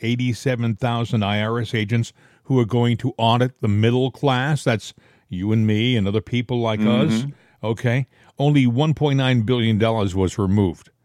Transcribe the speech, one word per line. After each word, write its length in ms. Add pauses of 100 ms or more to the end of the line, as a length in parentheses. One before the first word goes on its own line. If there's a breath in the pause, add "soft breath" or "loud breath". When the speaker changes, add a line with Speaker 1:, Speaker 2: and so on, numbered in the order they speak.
Speaker 1:
eighty-seven 760
thousand 460
I 200
R 160
S 160
agents 380 (320 soft breath)
who 140
are 80
going 320
to 200
audit 420
the 80
middle 420
class. 540
That's 300 (340 soft breath)
you 240
and 140
me 300
and 120
other 140
people 380
like 200
us. 320
Speaker 2:
Mm-hmm. 180 (360 soft breath)
Speaker 1:
Okay. 400 (320 soft breath)
Only 280
one 280
point 240
nine 240
billion 340
dollars 380
was 240
removed. 500 (160)